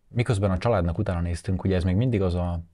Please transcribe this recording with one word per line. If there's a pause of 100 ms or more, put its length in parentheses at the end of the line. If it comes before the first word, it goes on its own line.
Miközben
a
családnak
utána
néztünk,
ugye
ez
még
mindig
az
a (120)